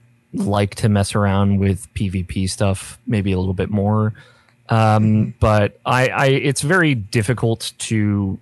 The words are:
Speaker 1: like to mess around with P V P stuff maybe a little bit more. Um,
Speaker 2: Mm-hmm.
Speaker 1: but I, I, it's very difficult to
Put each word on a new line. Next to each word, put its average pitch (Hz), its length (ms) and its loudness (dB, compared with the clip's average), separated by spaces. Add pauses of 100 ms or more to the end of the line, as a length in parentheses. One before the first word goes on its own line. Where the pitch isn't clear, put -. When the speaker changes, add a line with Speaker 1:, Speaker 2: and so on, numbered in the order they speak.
(340)
Speaker 1:
like 101 420 0
to 113 140 0
mess 101 260 2
around 98 440 2
with 98 340 -2
P 98 160 -4
V 90 140 -4
P 95 240 -4
stuff - 580 -4
maybe 98 260 -2
a 92 80 0
little 95 140 -2
bit 92 160 -4
more. 107 440 0 (560)
Um, 110 340 4
Speaker 2:
Mm-hmm. 107 260 2 (100)
Speaker 1:
but 107 460 2
I, 127 220 2
I, 104 200 0
it's 135 340 0
very 156 340 2
difficult 113 840 -2
to 101 640 -2